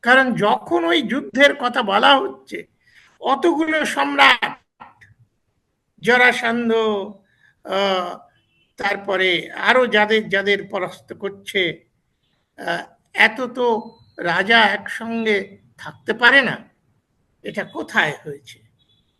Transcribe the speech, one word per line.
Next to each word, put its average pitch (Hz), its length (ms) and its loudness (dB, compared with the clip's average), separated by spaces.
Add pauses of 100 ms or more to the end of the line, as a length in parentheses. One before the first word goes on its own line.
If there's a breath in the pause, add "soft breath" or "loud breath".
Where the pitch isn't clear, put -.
কারণ 254 340 4
যখন 220 500 0
ওই 330 160 2
যুদ্ধের 269 540 2
কথা 247 280 -2
বলা 226 340 4
হচ্ছে, - 500 -8 (520 soft breath)
অতগুলো 302 680 0
সম্রাট, 277 680 0 (1500)
জরাসন্ধ, 240 720 2 (880)
আহ, 190 540 -2 (600)
তারপরে 190 760 -2
আরো 240 360 2
যাদের 214 420 2
যাদের 196 380 0
পরাস্ত 180 460 -8
করছে, 196 760 -6 (680)
আহ, 170 280 -6 (280)
এত 220 280 2
তো 240 560 -4 (200)
রাজা 190 440 2
একসঙ্গে 214 960 -2 (200)
থাকতে - 360 -10
পারে 254 280 6
না, 165 280 -6 (760)
এটা 202 200 -8
কোথায় 170 500 -2 (100)
হয়েছে? - 360 -16 (600)